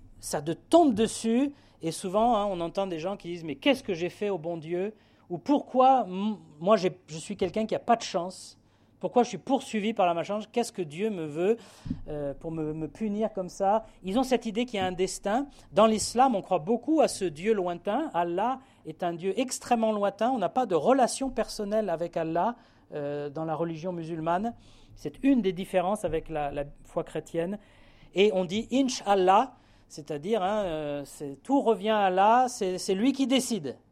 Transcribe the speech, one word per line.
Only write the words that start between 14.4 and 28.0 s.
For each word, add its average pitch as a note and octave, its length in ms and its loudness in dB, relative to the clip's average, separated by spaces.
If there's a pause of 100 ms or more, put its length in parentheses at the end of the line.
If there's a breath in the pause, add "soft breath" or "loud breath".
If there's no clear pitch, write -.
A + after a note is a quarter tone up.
idée A3+ 180 -2
qu'il A#3 120 -8
y G3 40 -2
a F#3 40 0
un F#3 80 -2
destin. F#3 540 -2 (260 loud breath)
Dans G3 120 8
l'islam, A3+ 480 4
on F#3+ 80 0
croit F3+ 180 0
beaucoup A#3+ 420 2
à A3+ 60 6
ce - 180 -4
Dieu F3 280 -2
lointain. F3+ 640 -2
Allah F3+ 440 0 (280 loud breath)
est D#3 160 -8
un F3 100 -2
Dieu F#3 260 -4
extrêmement A#3+ 520 0
lointain. G#3 400 0
On B3+ 80 -2
n'a F3 100 0
pas B3+ 160 0
de F#3 100 0
relation A#3+ 540 2
personnelle G#3+ 600 -4
avec E3 280 -4
Allah, E3+ 380 0 (380 soft breath)
euh, D3 360 -6
dans D#3 160 -6
la D#3+ 80 -2
religion E3 380 -4
musulmane. E3+ 640 -2 (400 soft breath)
C'est - 280 -10
une C4+ 180 4
des F#3+ 120 0
différences F#3 500 -2
avec D#3+ 260 -4
la, D3 220 -4
la C#3+ 120 -6 (200)
foi - 200 -6
chrétienne. E3+ 560 -6 (560 soft breath)